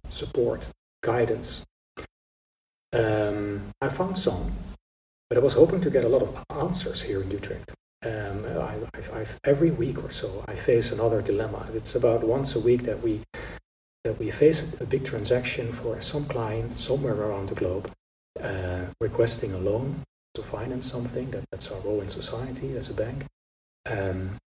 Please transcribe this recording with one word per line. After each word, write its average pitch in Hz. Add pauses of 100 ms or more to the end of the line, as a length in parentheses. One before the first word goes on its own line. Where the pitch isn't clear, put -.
support, - (340)
guidance. 113 (1300)
Um, 104 (120)
I 135
found 185
some, 95 (760)
but 120
I -
was 131
hoping 165
to 156
get 123
a 117
lot 127
of -
answers -
here 98
in 95
Utrecht. - (300)
Um, 107
I, - (180)
I've, -
I've, 110
every 151
week 131
or -
so, 101
I 95
face 117
another 110
dilemma. 104
It's 110
about 117
once 135
a 117
week 120
that 107
we, 107 (840)
that 110
we 110
face 160 (180)
a 120
big 135
transaction 117
for 113
some 147
client 113
somewhere 131
around 101
the -
globe, 95 (500)
uh, 92 (180)
requesting 117
a 92
loan 107 (320)
to 110
finance 127
something. 123
That, 104
that's -
our 98
role 104
in 95
society 127
as -
a -
bank. 120 (640)
Um, 95 (140)